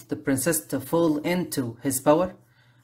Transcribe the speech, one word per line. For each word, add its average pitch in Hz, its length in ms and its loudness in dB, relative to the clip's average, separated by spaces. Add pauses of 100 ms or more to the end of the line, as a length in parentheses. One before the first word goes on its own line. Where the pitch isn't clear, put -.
(100)
the 147 60 -6 (100)
princess 143 320 0 (140)
to 139 60 0 (120)
fall 170 220 4 (220)
into 135 480 -4
his 139 180 -2
power? 165 280 4 (560)